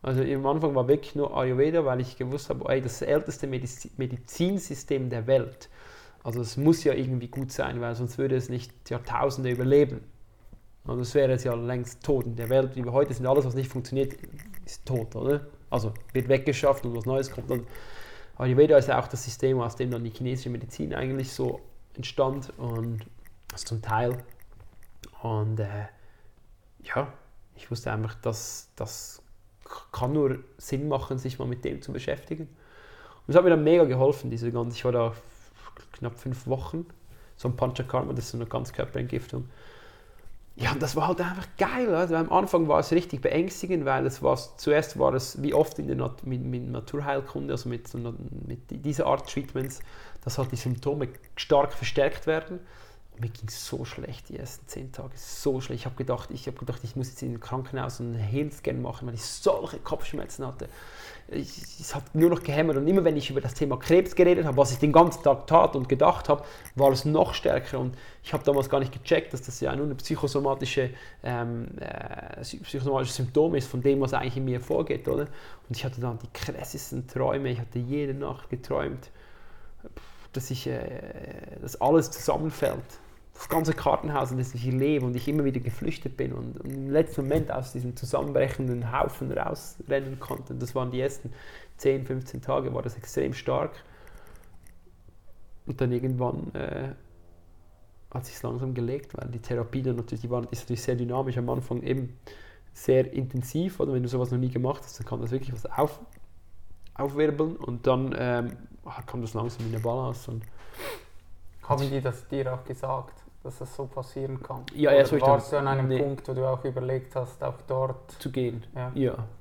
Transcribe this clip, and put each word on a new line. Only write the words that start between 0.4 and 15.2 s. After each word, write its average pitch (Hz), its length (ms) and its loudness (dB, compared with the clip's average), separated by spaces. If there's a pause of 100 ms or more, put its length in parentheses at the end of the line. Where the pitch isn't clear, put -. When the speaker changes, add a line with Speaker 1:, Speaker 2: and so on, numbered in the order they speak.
Speaker 1:
Anfang 151 260 4
war 123 140 4
wirklich 143 280 4
nur 143 220 0
Ayurveda, 135 480 4
weil 127 160 2
ich 127 160 -6
gewusst 131 320 -4
habe, 127 200 -4
ey, 131 120 4
das 127 200 -4
älteste - 460 0
Mediz-, 127 500 -6
Medizinsystem 135 1120 -2
der 117 180 -2
Welt. 131 420 2 (540)
Also 117 180 -2
es 113 160 -4
muss 160 260 6
ja 139 100 6
irgendwie 127 340 0
gut 131 240 -6
sein, 131 300 -2
weil 117 140 -2
sonst 123 220 -4
würde 135 180 2
es 127 140 0
nicht - 400 -8
Jahrtausende 127 640 0
überleben. 131 500 6 (840)
Also 123 140 -2
es 120 120 -4
wäre 135 200 6
es 123 100 0
ja 127 100 0
längst 120 500 -4
tot. 131 220 2
In 117 100 -4
der 117 140 -4
Welt, 131 260 4
wie 127 80 -4
wir 120 80 -2
heute 139 220 4
sind, 123 140 -2
alles, 139 180 6
was 123 80 -2
nicht 131 160 -2
funktioniert, 131 460 -2 (500)
ist - 200 -12
tot, 117 300 -2
oder? 139 300 0 (240)